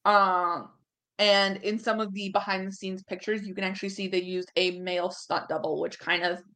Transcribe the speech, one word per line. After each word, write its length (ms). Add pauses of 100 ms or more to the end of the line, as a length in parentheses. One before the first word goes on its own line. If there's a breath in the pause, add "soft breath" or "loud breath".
Um, 640 (500)
and 400
in 200
some 220
of 120
the 160
behind 380
the 60
scenes 300
pictures, 440
you 80
can 100
actually 240
see 200
they 120
used 360
a 220
male 320
stunt 380
double, 320
which 180
kind 240
of 200 (140)